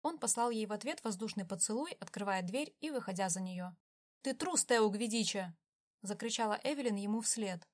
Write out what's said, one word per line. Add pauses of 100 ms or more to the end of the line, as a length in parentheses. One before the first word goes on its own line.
Он
послал
ей
в
ответ
воздушный
поцелуй,
открывая
дверь
и
выходя
за
неё. (480)
«Ты
трус,
Тео
Гвидичи!» — (500)
закричала
Эвелин
ему
вслед.